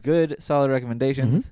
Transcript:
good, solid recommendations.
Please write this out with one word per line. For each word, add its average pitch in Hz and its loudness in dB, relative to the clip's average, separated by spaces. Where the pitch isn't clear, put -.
good, 160 2
solid 143 0
recommendations. 131 0